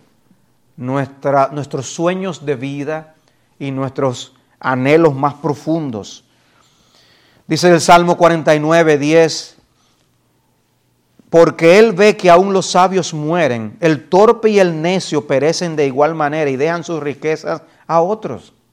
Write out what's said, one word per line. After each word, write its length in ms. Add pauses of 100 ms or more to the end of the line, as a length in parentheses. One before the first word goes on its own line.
(760)
nuestra, 720
nuestros 420
sueños 520
de 120
vida 580 (440)
y 120
nuestros 640 (260)
anhelos 540
más 200
profundos. 920 (1200)
Dice 240
el 100
Salmo 380
cuarenta 360
y 60
nueve 380
diez, 580 (1700)
"Porque 480
él 160
ve 240
que 100
aún 240
los 140
sabios 480
mueren, 640
el 300
torpe 400
y 80
el 240
necio 440
perecen 480
de 120
igual 280
manera 360
y 60
dejan 280
sus 160
riquezas 640 (240)
a 160
otros." 500 (200)